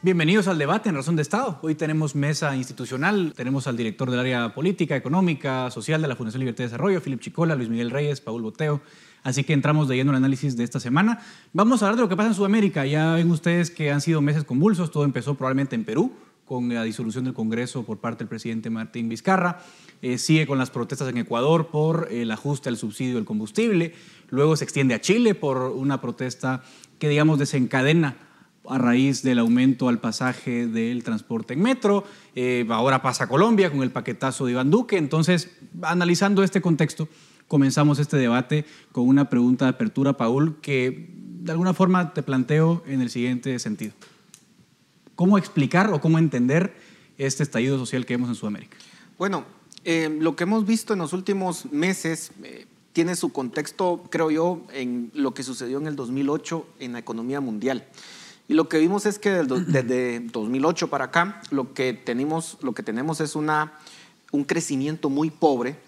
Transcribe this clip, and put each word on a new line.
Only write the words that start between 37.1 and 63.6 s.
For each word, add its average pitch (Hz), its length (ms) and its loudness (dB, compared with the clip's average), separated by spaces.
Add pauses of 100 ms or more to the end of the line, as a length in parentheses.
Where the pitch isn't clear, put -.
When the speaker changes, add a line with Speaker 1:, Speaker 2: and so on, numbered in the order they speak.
Speaker 1:
comenzamos 147 540 4
este 147 160 0
debate 127 480 2 (260)
con 123 160 0
una 135 240 6
pregunta 123 360 4
de 127 40 4
apertura, 131 460 0
Paul, 139 440 2
que 131 540 -2
de - 380 -10
alguna 180 220 2
forma 180 380 2
te 143 120 -6
planteo 156 640 2
en 135 140 -2
el 123 80 -2
siguiente 123 500 -2
sentido. 107 320 -6 (1200)
¿Cómo 196 240 4
explicar 190 540 2
o 147 80 0
cómo 160 180 4
entender 151 560 2 (440)
este 135 260 -2
estallido 135 340 0
social 127 260 -4
que 123 100 -4
vemos 123 140 -2
en 117 60 -2
Sudamérica? 104 420 -10 (400)
Speaker 2:
Bueno, 180 280 -4 (400)
eh, 160 360 0
lo 160 160 0
que - 80 -2
hemos 208 220 2
visto 220 260 0
en 202 60 0
los 160 140 -4
últimos 185 600 -4
meses, 160 600 -2 (100)
eh, - 240 -18 (260)
tiene 165 220 2
su 165 180 -2
contexto, 156 760 -4
creo 160 200 0
yo, 165 320 0 (100)
en 123 420 -6
lo 139 200 0
que 139 80 -8
sucedió 127 360 -6
en 151 80 -4
el 147 100 -6
dos 127 140 -6
mil 135 200 -2
ocho 156 360 -4 (140)
en 123 140 -10
la 120 40 -8
economía 117 420 -6
mundial. 120 440 -4 (640)
Y 147 60 0
lo 160 140 4
que 165 100 0
vimos 196 280 2
es 208 120 -2
que 208 120 0
del 175 160 2
do-, 127 140 0
Speaker 1:
<clears throat> 175 60 -2
Speaker 2:
desde 127 540 0
dos 113 280 -6
mil 135 160 -2
ocho 165 260 0
para 135 160 -2
acá, 175 340 0 (100)
lo 131 220 -4
que 131 220 -2
tenemos, 143 680 -4
lo 127 120 -4
que 117 80 -10
tenemos 131 380 -4
es 151 160 -4
una, 151 360 -2 (600)